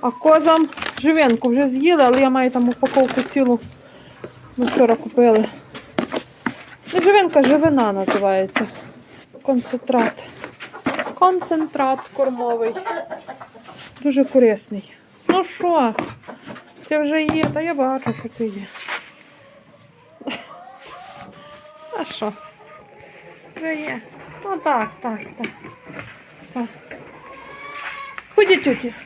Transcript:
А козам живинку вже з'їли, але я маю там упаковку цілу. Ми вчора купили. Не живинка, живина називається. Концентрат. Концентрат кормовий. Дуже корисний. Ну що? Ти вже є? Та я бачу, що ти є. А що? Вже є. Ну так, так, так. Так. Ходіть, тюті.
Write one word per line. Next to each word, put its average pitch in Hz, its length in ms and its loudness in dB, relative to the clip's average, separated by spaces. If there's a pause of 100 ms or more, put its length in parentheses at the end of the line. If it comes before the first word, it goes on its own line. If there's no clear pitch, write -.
А 247 100 -2
козам 320 580 4 (320)
живинку 269 500 4
вже 269 180 2
з'їли, 285 340 4
але 254 180 6
я 269 100 4
маю 254 200 2
там 247 180 2
упаковку 262 540 2
цілу. 247 380 2 (960)
Ми 247 100 0
вчора 233 280 4
купили. 220 540 2 (1500)
Не 359 60 4
живинка, 359 420 4
живина 269 500 4
називається. 196 760 0 (760)
Концентрат. 247 720 0 (1000)
Концентрат 311 840 0 (140)
кормовий. 240 600 -2 (1300)
Дуже 269 240 2
корисний. 220 680 2 (360)
Ну 359 160 2
що? 320 500 0 (960)
Ти 302 100 0
вже 302 240 0
є? 311 220 -2
Та 294 160 -4
я 330 140 -4
бачу, 262 380 -2
що - 160 -10
ти 226 180 -6
є. 196 200 -10 (3250)
А 320 60 -6
що? - 280 -8 (1200)
Вже 320 180 -6
є. 302 260 -10 (440)
Ну 392 120 -6
так, 254 340 -2 (100)
так, 220 200 -8 (180)
так. 240 100 -8 (1040)
Так. 240 140 -6 (1700)
Ходіть, 381 300 4
тюті. 247 300 -2 (100)